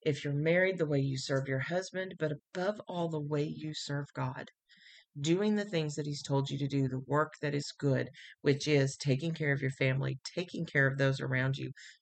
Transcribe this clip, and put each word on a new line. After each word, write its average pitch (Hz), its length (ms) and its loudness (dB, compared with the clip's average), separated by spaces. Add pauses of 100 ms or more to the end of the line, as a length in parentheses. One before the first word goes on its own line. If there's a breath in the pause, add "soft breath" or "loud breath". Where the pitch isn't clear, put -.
If 143 220 0
you're 147 100 -2
married, 175 440 4
the 165 80 2
way 147 140 2
you 135 180 0
serve 135 300 -2
your 135 120 0
husband, 185 600 -4
but 151 120 0
above 180 560 -4
all, 175 220 -2
the 160 100 -2
way 147 240 0
you 156 300 -6
serve 143 400 -4
God. 131 380 -6 (680 loud breath)
Doing 185 360 4
the 208 100 2
things 160 300 -2
that 147 120 -4
he's 147 160 -6
told 139 260 0
you 139 80 -2
to 139 100 0
do, 135 200 2
the 131 200 -4
work 151 340 2
that 143 120 -2
is 143 260 -4
good, 127 300 2 (320 loud breath)
which 139 260 2
is 139 300 4
taking 143 340 0
care 151 220 0
of 139 80 0
your 135 100 0
family, 135 480 0 (160)
taking 175 300 -4
care 135 220 4
of 135 100 0
those 135 240 2
around 131 340 2
you, 131 160 -6 (300 loud breath)